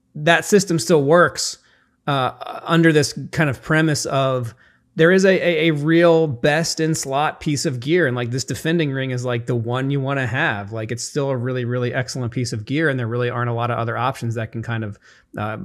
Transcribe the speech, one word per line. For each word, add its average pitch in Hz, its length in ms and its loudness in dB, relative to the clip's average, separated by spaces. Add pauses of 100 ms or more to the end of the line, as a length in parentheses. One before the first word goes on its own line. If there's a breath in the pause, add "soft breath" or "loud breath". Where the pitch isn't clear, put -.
(140)
that 160 320 2
system 190 320 2
still 156 240 2
works, 156 560 2 (480 soft breath)
uh, 135 260 0 (320)
under 165 280 4
this 151 260 2 (140)
kind 151 180 0
of 123 100 -6
premise 156 460 2
of 131 480 -2 (400 soft breath)
there 165 180 6
is 190 140 4
a, - 20 6
a, 165 400 4
a - 60 4
real 160 520 4
best 151 540 0
in 160 140 0
slot 139 440 -2
piece 147 280 -2
of 127 140 -4
gear. 156 260 2
And, 123 100 0
like, 120 140 -4
this 131 140 -4
defending 156 480 -2
ring 131 180 -4
is, 123 160 -4
like, 123 180 -4
the 127 100 -2
one 123 360 -2
you 139 100 0
wanna 135 260 -2
have. 110 460 -2
Like, 110 180 -6
it's 120 140 -6
still 139 240 -4
a 135 80 -2
really, 123 300 -4
really 123 260 -2
excellent 127 400 -4
piece 131 220 -4
of 107 100 -6
gear. 151 240 0
And 135 100 -2
there 120 80 -4
really 120 220 -2
aren't 120 220 -4
a - 20 -2
lot 117 180 -2
of 117 60 -2
other 117 180 -4
options 117 420 -4
that 113 160 -8
can 117 100 -8
kind 113 220 -6
of, 101 140 -10 (380 soft breath)
uh, 107 280 -6